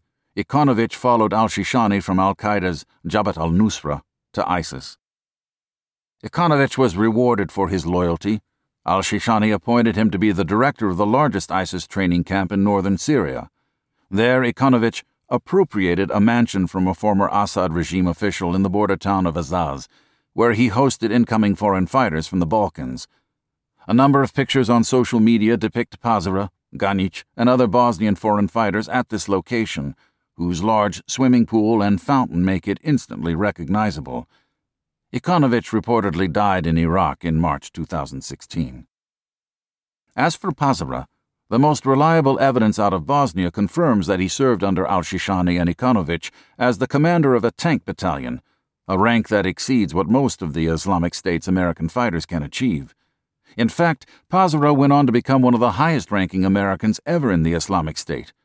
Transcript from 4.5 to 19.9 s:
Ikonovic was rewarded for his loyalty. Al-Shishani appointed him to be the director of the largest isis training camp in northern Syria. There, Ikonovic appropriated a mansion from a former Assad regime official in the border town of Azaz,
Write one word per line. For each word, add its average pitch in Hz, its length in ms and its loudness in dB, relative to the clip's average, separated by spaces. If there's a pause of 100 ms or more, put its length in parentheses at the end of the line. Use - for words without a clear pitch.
Ikonovic 143 540 0
was 107 180 2
rewarded 110 540 2
for 95 180 -2
his 87 160 -2
loyalty. 90 560 0 (460)
Al-Shishani 104 640 0
appointed 113 420 0
him 107 140 2
to 95 80 -2
be 104 140 2
the 92 120 0
director 107 460 0
of 87 80 -2
the 104 80 2
largest 117 460 0
isis 90 340 -4
training 87 380 0
camp 95 280 -2
in 98 120 0
northern 101 340 2
Syria. 85 520 -2 (600)
There, 123 320 2
Ikonovic 120 640 0 (260)
appropriated 101 800 0
a - 100 -2
mansion 117 460 2
from 92 220 -2
a 92 80 -2
former 98 360 0
Assad 95 420 0
regime 87 340 0
official 90 480 -2
in 98 80 2
the 98 60 0
border 98 280 0
town 95 300 0
of 78 80 -4
Azaz, 76 520 -4 (460)